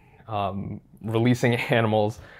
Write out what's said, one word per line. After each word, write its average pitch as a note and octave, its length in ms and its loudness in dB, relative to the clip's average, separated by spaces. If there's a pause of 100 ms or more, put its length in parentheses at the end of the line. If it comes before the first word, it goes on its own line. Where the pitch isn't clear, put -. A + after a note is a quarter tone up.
(280)
um, G2+ 540 -6 (200)
releasing A#2 540 2
<laughs> - 160 -2
animals, G#2+ 480 2 (200)